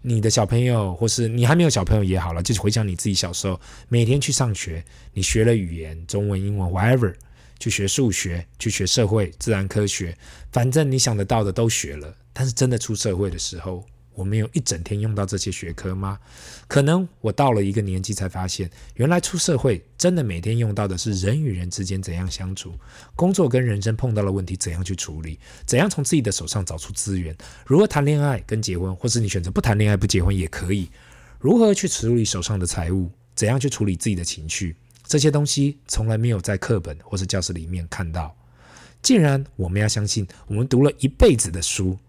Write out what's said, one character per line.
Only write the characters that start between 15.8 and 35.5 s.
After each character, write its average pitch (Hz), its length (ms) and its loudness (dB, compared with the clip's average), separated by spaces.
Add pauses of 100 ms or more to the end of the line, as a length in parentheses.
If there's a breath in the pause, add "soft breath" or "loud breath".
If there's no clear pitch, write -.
吗？ 98 240 -6 (480 loud breath)
可 143 160 2
能 170 240 2 (120)
我 110 120 -2
到 135 200 2
了 104 120 2
一 98 80 0
个 107 100 0
年 92 200 -2
纪 101 120 -6
才 95 160 -4
发 92 180 -6
现， 90 220 -6 (260 loud breath)
原 139 140 2
来 175 100 4
出 - 200 -4
社 156 180 0
会 113 260 0 (140)
真 180 160 2
的 170 100 0
每 92 160 -4
天 104 160 -2
用 117 180 0
到 104 140 0
的 95 80 -2
是 104 180 -2
人 98 280 0
与 143 100 -2
人 90 160 -4
之 90 160 -6
间 95 160 -4
怎 92 140 -6
样 90 160 -4
相 95 260 -8
处， - 200 -14 (400 loud breath)
工 185 180 2
作 175 160 2
跟 127 140 2
人 104 180 0
生 110 140 0
碰 120 180 -2
到 104 80 2
的 98 100 0
问 98 140 -2
题 92 100 -6
怎 - 160 -6
样 85 120 -6
去 92 120 -4
处 80 280 -8
理， 78 160 -10 (260 loud breath)
怎 120 140 2
样 196 100 4
从 151 140 -4
自 165 120 0
己 147 60 4
的 107 100 0
手 82 140 -6
上 98 180 -2
找 85 140 -8
出 - 160 -12
资 98 260 -4
源， 80 160 -6 (300 loud breath)
如 143 140 6
何 214 80 6
谈 147 180 0
恋 147 160 4
爱 139 200 0
跟 110 200 -4
结 90 160 -2
婚， 92 180 -2
或 120 140 -2
是 117 100 2
你 110 80 2
选 92 140 -2
择 85 80 -4
不 95 100 0
谈 117 160 2
恋 104 140 4
爱 104 80 4
不 101 80 2
结 95 180 2
婚 98 120 4
也 87 120 -2
可 - 240 -6
以， 95 200 -2 (480 loud breath)
如 190 180 4
何 220 160 6
去 190 140 0
处 117 260 0
理 120 100 4
手 101 160 -2
上 95 200 -2
的 90 80 0
财 85 240 -4
务， 92 180 0 (240)
怎 - 140 0
样 127 120 2
去 131 80 0
处 127 160 -2
理 98 120 0
自 85 140 -4
己 101 60 0
的 87 80 -4
情 78 260 -8
绪， 82 260 -6 (300)
这 151 140 2
些 143 100 6
东 147 160 2
西 143 320 0 (100)